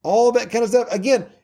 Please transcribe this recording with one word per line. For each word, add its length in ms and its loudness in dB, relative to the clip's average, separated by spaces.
all 320 2
that 160 -2
kind 140 -2
of 60 -2
stuff. 220 0
Again, 360 0